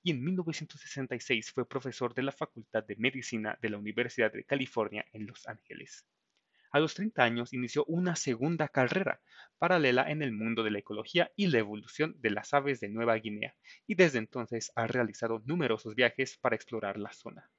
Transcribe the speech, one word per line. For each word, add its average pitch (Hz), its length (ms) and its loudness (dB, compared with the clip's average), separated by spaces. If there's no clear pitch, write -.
y 175 120 0
en 123 100 -2
mil 180 140 -2
novecientos 160 440 -6
sesenta - 360 -8
y 110 40 -8
seis 113 300 -2
fue 123 180 -4
profesor 123 460 -4
de 131 80 -2
la 139 80 -2
Facultad - 540 -6
de 104 100 -10
Medicina 120 680 -2
de 110 100 -2
la 104 80 -6
Universidad 110 540 0
de 110 120 -10
California 117 680 -2
en 107 140 -10
Los 117 220 -16
Ángeles. - 580 -16
A 143 80 4
los 156 160 2
treinta 196 300 2
años 120 280 0
inició 127 340 -2
una 170 280 0
segunda 147 540 0
carrera 143 520 2
paralela 156 500 4
en 151 140 -2
el 135 80 -2
mundo 113 320 -2
de 107 80 2
la 104 80 0
ecología 107 560 -2
y 202 140 2
la 135 100 6
evolución 107 600 -2
de 113 100 0
las 104 240 0
aves 139 240 2
de 101 120 -8
Nueva 113 260 2
Guinea, 107 400 -6
y 196 80 -2
desde 160 220 8
entonces 113 580 -4
ha 113 100 0
realizado 113 600 0
numerosos 123 500 0
viajes 127 400 2
para 120 180 0
explorar 104 420 -6
la 104 160 -8
zona. - 460 -18